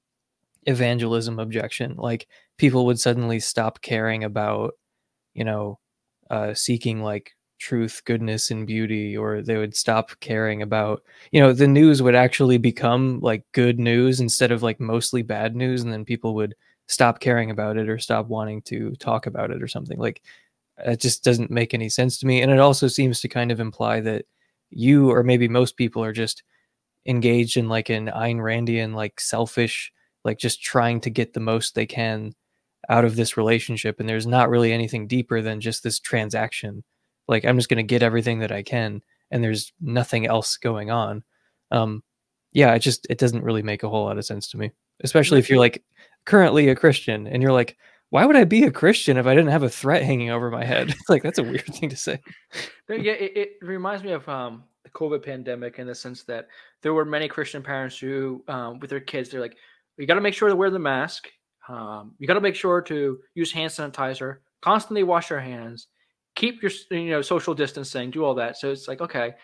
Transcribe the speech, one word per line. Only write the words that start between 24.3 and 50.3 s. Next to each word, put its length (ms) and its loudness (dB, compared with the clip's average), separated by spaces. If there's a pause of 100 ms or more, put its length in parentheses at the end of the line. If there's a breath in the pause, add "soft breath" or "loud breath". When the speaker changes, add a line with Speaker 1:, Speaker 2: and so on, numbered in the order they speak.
Speaker 1:
you, 400 6
or 120 4
maybe 260 4
most 280 2
people, 260 -2
are 100 -4
just 300 -6 (640)
engaged 500 4
in, 120 2
like, 200 -2
an 180 -2
Ayn 320 -2
Randian, 560 -2
like, 260 -6
selfish, 720 -2 (340)
like, 140 -2
just 240 -4
trying 380 2
to 100 -4
get 220 -2
the 80 -6
most 340 -2
they 120 -2
can 460 -6 (560)
out 160 6
of 120 0
this 200 -2
relationship. 640 0
And 100 -6
there's 180 -2
not 220 4
really 240 4
anything 340 -4
deeper 340 -2
than 200 -6
just 220 -6
this 160 -4
transaction. 840 -4 (440)
Like, 180 0
I'm 120 4
just 120 0
gonna 140 0
get 200 0
everything 360 0
that 140 -4
I 100 -6
can, 380 -4 (300)
and 120 0
there's 380 -4
nothing 460 -2
else 300 -2
going 340 -4
on. 320 -4 (480)
Um, 320 -2 (500)
yeah, 220 6
it 40 2
just, 300 -2
it 100 -4
doesn't 240 0
really 200 -2
make 200 -6
a 60 -6
whole 160 -2
lot 140 -4
of 60 -8
sense 260 -10
to 60 -14
me, 140 -6 (320)
especially 360 6
if 100 6
you're, 100 6
like, 240 4 (420 soft breath)
currently 440 6
a 60 6
Christian 520 2
and 160 -2
you're 100 4
like, 240 2 (340 soft breath)
"Why 140 6
would 120 8
I 80 8
be 180 6
a 80 4
Christian 460 4
if 100 2
I 80 6
didn't 160 6
have 120 2
a 60 2
threat 340 0
hanging 280 0